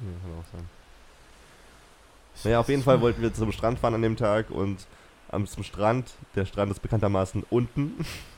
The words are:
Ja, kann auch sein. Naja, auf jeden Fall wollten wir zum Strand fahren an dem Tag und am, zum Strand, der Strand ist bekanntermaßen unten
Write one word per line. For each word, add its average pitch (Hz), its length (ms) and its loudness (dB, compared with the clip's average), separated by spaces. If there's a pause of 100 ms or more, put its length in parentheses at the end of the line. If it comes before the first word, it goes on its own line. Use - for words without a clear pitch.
Ja, 107 60 -8 (220)
kann 82 120 -10
auch - 120 -16
sein. 85 120 -12 (1800)
Naja, 117 160 4
auf - 80 0
jeden 139 140 2
Fall 131 180 6
wollten 113 220 4
wir 113 100 2
zum 110 180 0
Strand 113 280 0
fahren 117 160 2
an 113 80 0
dem 110 140 2
Tag 107 340 2
und 98 360 -4 (440)
am, 98 160 -2
zum - 180 -10
Strand, 113 460 0 (240)
der 98 100 0
Strand 101 260 -2
ist 98 100 -8
bekanntermaßen 98 680 0
unten 139 540 0 (340)